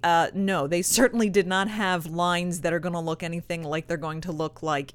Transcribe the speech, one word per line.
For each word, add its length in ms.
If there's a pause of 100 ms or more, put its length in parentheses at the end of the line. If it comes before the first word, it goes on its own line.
uh, 320
no, 320
they 160
certainly 480
did 160
not 220
have 380
lines 560
that 100
are 80
gonna 200
look 220
anything 400
like 240
they're 100
going 260
to 100
look 280
like 340